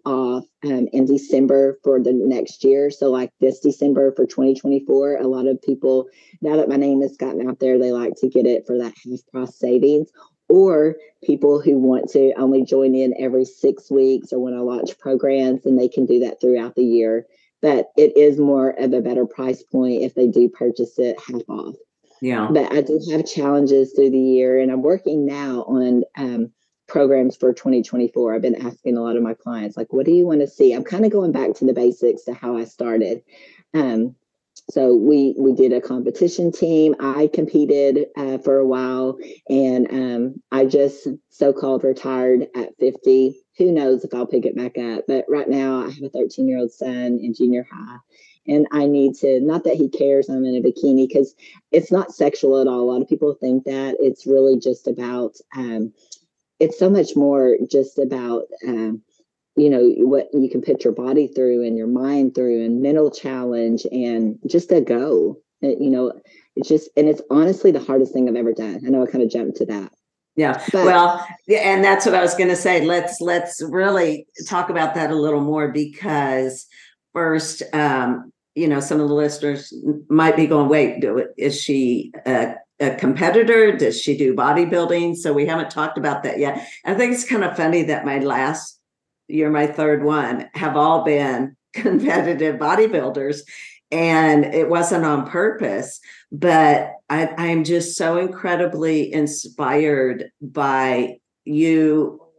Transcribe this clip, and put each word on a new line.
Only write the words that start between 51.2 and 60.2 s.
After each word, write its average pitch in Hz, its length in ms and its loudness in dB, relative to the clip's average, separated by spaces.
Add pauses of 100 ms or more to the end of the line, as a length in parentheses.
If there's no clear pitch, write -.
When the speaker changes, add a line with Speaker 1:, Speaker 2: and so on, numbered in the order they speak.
Speaker 1:
it's 165 220 2
not 185 200 0
sexual 143 460 2
at 131 80 2
all. 127 140 -2
A 123 100 0
lot 127 120 0
of - 60 -8
people 147 260 0
think 131 300 -2
that. 135 360 -6
It's 131 260 0
really 135 320 4
just 123 300 -4
about, 123 480 -6 (200)
um, 113 360 -6 (640)
it's 160 200 0
so 185 120 4
much 196 240 2
more 139 420 4 (140)
just 135 280 0
about, 127 480 -4 (200)
um, 113 360 -4 (560)
you 147 120 4
know, 123 180 4 (120)
what 131 340 2